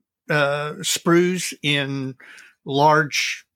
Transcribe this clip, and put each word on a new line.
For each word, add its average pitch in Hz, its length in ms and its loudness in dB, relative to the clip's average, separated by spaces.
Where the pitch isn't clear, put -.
uh, 147 480 0
sprues 175 840 0
in 139 540 -2
large 151 800 2